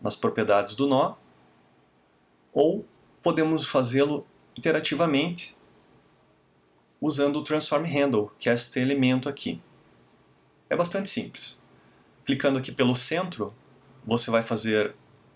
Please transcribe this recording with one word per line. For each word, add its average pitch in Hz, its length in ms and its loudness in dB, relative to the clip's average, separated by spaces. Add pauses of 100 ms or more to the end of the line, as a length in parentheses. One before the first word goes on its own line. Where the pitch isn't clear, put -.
nas 104 160 -2
propriedades 104 580 0
do 139 120 0
nó, 143 280 2 (1400)
ou 165 340 2 (380)
podemos 160 420 2
fazê-lo 139 600 0 (300)
interativamente 156 1000 0 (1400)
usando 143 380 0
o 147 80 -6
transform 151 400 0
handle, 131 520 0
que - 120 -2
é 117 40 4
este 120 280 0
elemento 131 480 2
aqui. - 320 -8 (1080)
É - 60 -2
bastante 175 320 -2
simples. - 580 -4 (600)
Clicando 135 340 0
aqui 131 140 -10
pelo 123 200 2
centro, 156 600 0 (520)
você 117 220 2
vai 113 140 2
fazer 107 500 -2 (420)